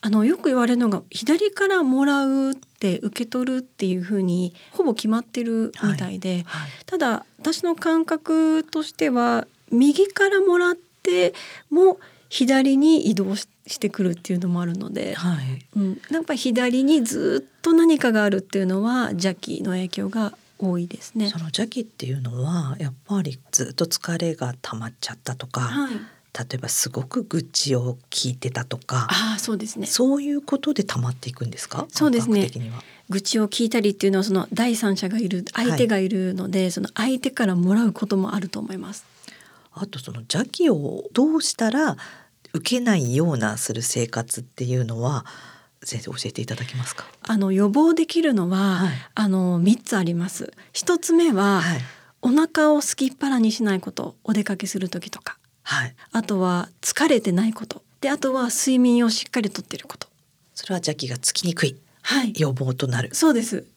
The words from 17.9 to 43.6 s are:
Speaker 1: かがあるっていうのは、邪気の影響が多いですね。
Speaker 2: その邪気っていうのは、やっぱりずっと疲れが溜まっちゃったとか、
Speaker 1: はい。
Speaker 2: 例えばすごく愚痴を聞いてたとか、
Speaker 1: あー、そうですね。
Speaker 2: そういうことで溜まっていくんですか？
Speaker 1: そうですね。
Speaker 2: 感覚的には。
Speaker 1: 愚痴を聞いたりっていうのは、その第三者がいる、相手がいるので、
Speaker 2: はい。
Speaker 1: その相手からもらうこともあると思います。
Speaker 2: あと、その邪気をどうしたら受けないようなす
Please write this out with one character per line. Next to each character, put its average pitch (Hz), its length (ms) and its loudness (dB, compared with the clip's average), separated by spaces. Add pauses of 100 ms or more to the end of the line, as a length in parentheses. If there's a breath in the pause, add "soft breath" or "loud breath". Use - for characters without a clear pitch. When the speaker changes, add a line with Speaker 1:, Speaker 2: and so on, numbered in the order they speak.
Speaker 1:
か 254 120 2
が 214 140 4
あ 202 40 4
る 196 80 2
っ 190 40 -2
て 196 180 -4
い 190 40 2
う - 20 0
の 190 180 0
は、 240 280 0
邪 185 240 -2
気 - 260 -10
の 185 100 -4
影 185 160 -2
響 196 220 -6
が 208 240 -4 (260)
多 180 180 0
い 175 100 -4
で - 140 -14
す - 140 -20
ね。 214 140 0
Speaker 2:
そ - 80 -8
の 165 80 -6
邪 196 220 -4
気 240 140 -8
っ - 40 -6
て - 200 -12
い 127 80 -4
う 139 80 -4
の 123 220 -4
は、 151 360 -2
や 147 100 -4
っ 127 40 -10 (120)
ぱ 202 160 -2
り 135 180 -6 (120)
ず 127 200 -4
っ - 20 -16
と 165 120 -2
疲 170 320 -6
れ 165 180 -2
が 123 260 -6
溜 - 140 -10
ま 113 120 -8
っ 113 120 -12
ち - 120 -10
ゃ - 20 -14
っ - 100 -18
た 123 120 -6
と 127 120 -14
か、 - 140 -6
Speaker 1:
は 262 300 -4
い。 220 40 -6 (400 loud breath)
Speaker 2:
例 131 100 -8 (100)
え - 20 -6
ば 127 100 -8
す - 220 -2
ご 127 140 -6
く 240 180 -6
愚 - 220 -4
痴 - 320 -2
を 123 240 -2 (100)
聞 - 220 -4
い 127 40 -6
て 131 140 -6
た 123 160 -6
と 127 140 -10
か、 127 320 -4
Speaker 1:
あ 220 260 0
ー、 - 20 -6
そ 226 140 -4
う 202 60 -2
で 214 80 -8
す - 100 -10
ね。 208 80 -6
Speaker 2:
そ 262 300 2
う 285 80 -4
い 285 80 -4
う 285 100 -2
こ 285 160 -4
と 294 160 -2
で 294 100 0
溜 - 140 -4
ま 123 140 -2
っ - 40 -6
て - 140 -10
い - 20 -10
く 127 140 -10
ん 117 60 -6
で - 80 -12
す - 100 -12
か？ - 220 -6
Speaker 1:
そ 302 160 2
う 277 40 4
で 233 100 2
す 226 60 -2
ね。 226 120 2
Speaker 2:
感 190 60 2
覚 - 80 -6
的 120 100 -6
に 113 80 -8
は。 120 120 -12 (260 loud breath)
Speaker 1:
愚 190 120 -2
痴 220 180 -2
を 214 80 2
聞 233 180 0
い 226 40 0
た 233 100 2
り 208 120 2
っ - 20 -2
て 196 140 0
い - 20 6
う 190 40 2
の 190 40 4
は、 190 60 2
そ 202 100 0
の 185 180 0
第 233 240 2
三 202 220 0
者 190 120 -4
が 220 100 -2
い 202 100 -2
る、 180 240 -4
相 233 240 0
手 240 80 4
が 214 140 2
い 190 100 0
る 185 240 -2
の 185 160 -6
で、 190 120 2
Speaker 2:
は 185 40 2
い。 180 60 0
Speaker 1:
そ 202 100 -6
の 190 140 -6
相 254 240 0
手 262 100 -2
か 254 160 -2
ら 190 80 2
も 180 220 4
ら 233 100 4
う 196 80 2
こ - 140 -6
と 202 100 0
も - 160 0
あ 208 60 -2
る 180 100 -6
と 208 100 -8
思 202 140 -8
い 185 60 -10
ま 190 140 -12
す。 - 120 -16 (680 loud breath)
Speaker 2:
あ 196 120 -6
と、 170 140 -12
そ - 120 -14
の 117 100 -10
邪 180 240 -2
気 330 260 2
を 147 420 -2
ど 311 220 4
う 311 80 2
し - 120 -2
た 226 140 0
ら 262 280 0 (540 loud breath)
受 - 260 -2
け - 20 2
な 233 160 2
い 127 200 0
よ 160 180 2
う 131 40 0
な 107 200 -2
す - 140 -4